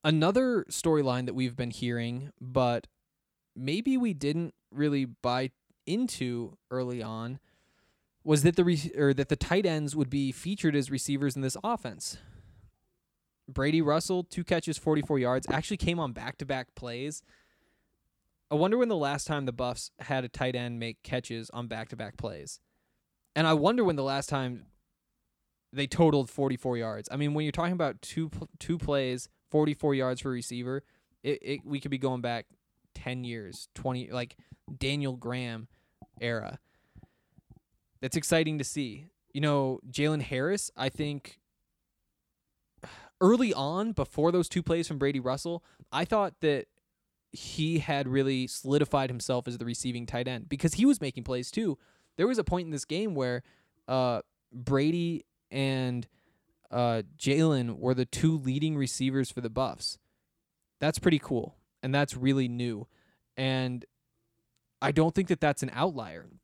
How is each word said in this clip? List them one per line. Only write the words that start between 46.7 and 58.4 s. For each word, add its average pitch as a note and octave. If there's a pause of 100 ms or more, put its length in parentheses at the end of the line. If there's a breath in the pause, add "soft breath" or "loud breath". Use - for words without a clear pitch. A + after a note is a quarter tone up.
he D#3+
had C#3
really C3
solidified C3+
himself B2
as A#2+
the A#2
receiving A#2+
tight B2
end B2
because C#3
he A3+
was C#4
making B2+
plays B2
too. G3+ (400 soft breath)
There F#3
was B3+
a G3+
point F3+
in D#3+
this C#3+
game F#3
where, B2 (440 soft breath)
uh, B2 (300)
Brady D3 (240)
and, C3 (600)
uh, A#2+ (140)
Jalen C3+
were B2
the B2
two D#3+
leading C#3+